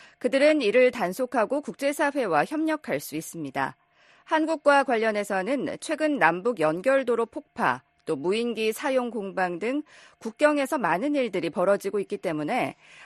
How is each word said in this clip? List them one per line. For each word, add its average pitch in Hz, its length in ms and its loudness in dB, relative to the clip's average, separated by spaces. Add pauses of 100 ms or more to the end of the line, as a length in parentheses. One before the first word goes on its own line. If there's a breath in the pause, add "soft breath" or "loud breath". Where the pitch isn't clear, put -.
(180 loud breath)
그들은 277 440 4
이를 247 300 6
단속하고 247 720 -2
국제사회와 277 800 0
협력할 302 560 -2
수 - 160 -10
있습니다. 143 600 -6 (480 soft breath)
한국과 302 600 2
관련해서는 214 960 -2
최근 302 380 -2
남북 175 420 2
연결도로 226 680 0
폭파, 160 560 -4 (220)
또 160 100 -4
무인기 220 580 -2
사용 254 380 -2
공방 185 480 -4
등 254 240 -4 (360 loud breath)
국경에서 294 600 0
많은 208 360 0
일들이 185 360 -2
벌어지고 196 480 0
있기 196 200 -6
때문에 156 580 -4 (300 loud breath)